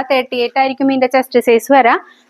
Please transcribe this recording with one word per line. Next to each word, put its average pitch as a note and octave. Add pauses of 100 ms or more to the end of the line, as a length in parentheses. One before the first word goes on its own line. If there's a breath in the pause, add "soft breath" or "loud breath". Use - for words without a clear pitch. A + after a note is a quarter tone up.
തേർട്ടി C4
എയ്റ്റ് A#3+
ആയിരിക്കും C4+
ഇതിന്റെ B3+
ചെസ്റ്റ് B3+
സൈസ് A#3
വരാ. C4+ (300 soft breath)